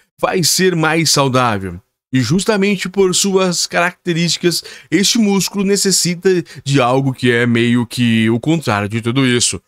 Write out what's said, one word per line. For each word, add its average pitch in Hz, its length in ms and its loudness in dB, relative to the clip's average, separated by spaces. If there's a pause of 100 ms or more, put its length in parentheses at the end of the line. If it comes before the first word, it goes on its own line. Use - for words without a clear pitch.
(200)
vai 180 240 -2
ser 180 320 0
mais 156 340 0
saudável. 117 680 0 (320)
E 131 80 2
justamente 190 680 0
por 185 240 2
suas 185 540 0
características, 175 960 -2 (260)
este 190 300 0
músculo 196 460 0
necessita 190 680 0 (340)
de 139 160 2
algo 131 320 2
que 123 160 0
é 120 160 2
meio 120 400 2
que 113 460 2
o 117 80 2
contrário 117 500 0
de 113 120 -4
tudo 120 260 0
isso. 120 420 -2